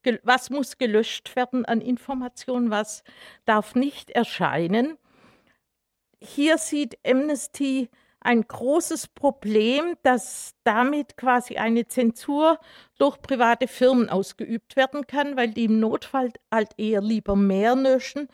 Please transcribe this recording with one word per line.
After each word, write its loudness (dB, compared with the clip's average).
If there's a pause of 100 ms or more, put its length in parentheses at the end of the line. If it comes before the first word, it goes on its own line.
gel-, -2
was 2
muss -6
gelöscht -2
werden -2
an -2
Informationen, -4
was -4 (400)
darf 0
nicht -2
erscheinen? -2 (1200)
Hier 2
sieht -6
Amnesty -2 (340)
ein 2
großes -2
Problem, 0
dass -2 (100)
damit 0
quasi -2
eine 0
Zensur 0 (400)
durch 2
private 0
Firmen 2
ausgeübt -6
werden 0
kann, -2
weil 0
die -2
im 4
Notfall -2 (220)
halt 0
eher 0
lieber 0
mehr 4
löschen 0